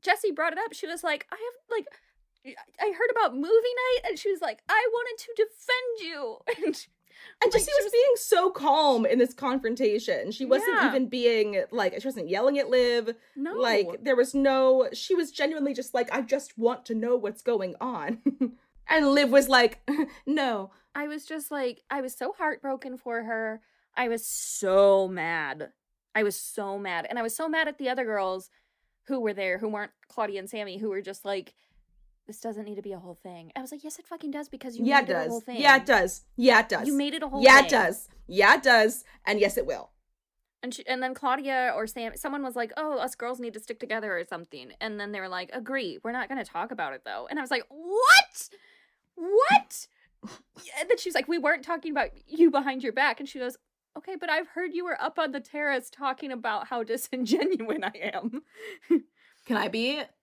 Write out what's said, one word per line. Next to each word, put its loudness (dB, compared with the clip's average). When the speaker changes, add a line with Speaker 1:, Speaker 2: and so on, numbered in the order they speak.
Speaker 1:
Jesse 0
brought -2
it -8
up. -6
She -12
was -10
like, -4
"I -12
have, -8
like, -16
I 0
heard 0
about 2
movie -4
night," 2
and -6
she -4
was -2
like, -6
"I 4
wanted -6
to -2
defend -4
you." 0
<laughs> -10
And -
Speaker 2:
And 4
Speaker 1:
like, 6
Speaker 2:
Jesse -4
Speaker 1:
she 4
Speaker 2:
was 0
Speaker 1:
was -4
Speaker 2:
being 6
so 2
calm 4
in 2
this 2
confrontation. -2
She -8
wasn't 2
Speaker 1:
Yeah. 4
Speaker 2:
even 0
being, 2
like, -2
she -8
wasn't -8
yelling 2
at 0
Liv. 2
Speaker 1:
No. -6
Speaker 2:
Like, 0
there 4
was 2
no, 4
she -2
was -2
genuinely -2
just -10
like, 0
"I -2
just -4
want 0
to -6
know 0
what's -4
going -2
on." -6
<laughs> -2
And 4
Liv 4
was 6
like, 4
<laughs> -12
"No." -2
Speaker 1:
I -6
was -10
just -10
like, -6
I -4
was -8
so -6
heartbroken -6
for -6
her. -6
I -2
was -4
so 4
mad. -6
I 0
was -2
so -8
mad. -6
And -6
I -4
was -6
so -4
mad 0
at -10
the -4
other -2
girls -4
who -2
were -2
there, -2
who -4
weren't -8
Claudia -4
and -12
Sammy, -10
who -6
were -4
just -12
like, -6
"This -18
doesn't -8
need -12
to -12
be -10
a -10
whole -16
thing." -18
I -8
was -14
like, -16
"Yes, -14
it -20
fucking -10
does, -10
because -14
you -2
Speaker 2:
Yeah, 6
Speaker 1:
made -4
Speaker 2:
it 0
Speaker 1:
it 0
a -2
Speaker 2:
does. -4
Speaker 1:
whole -4
thing." -8
Speaker 2:
Yeah, 8
it 0
does. 2
Yeah, 8
it -2
does. -2
Speaker 1:
You 0
made -2
it -6
a -6
whole -4
Speaker 2:
Yeah, 12
Speaker 1:
thing. 8
Speaker 2:
it -4
does. 0
Yeah, 6
it -4
does. 6
And 0
yes, 2
it -2
will. -8
Speaker 1:
And -8
she, -14
and -2
then -4
Claudia 0
or -2
Sam, -10
someone -8
was -8
like, -4
"Oh, -4
us -4
girls -8
need -10
to -12
stick -14
together -6
or -6
something." -14
And -8
then -8
they -8
were -8
like, -8
"Agree. -6
We're -6
not -6
gonna -8
talk -8
about -8
it, -16
though." -10
And -6
I -6
was -8
like, -2
"What? 4
What?" 2
Speaker 2:
<laughs> -18
Speaker 1:
And -4
then 4
she -6
was -8
like, -2
"We -2
weren't 0
talking -6
about -2
you 6
behind 0
your -4
back." 0
And -12
she -14
goes, -6
"Okay, -12
but -8
I've -2
heard -6
you -6
were -6
up -6
on 0
the -6
terrace -4
talking -6
about -6
how -4
<laughs> -6
disingenuine -2
I -6
am." -8
Speaker 2:
Can -2
I -2
be -2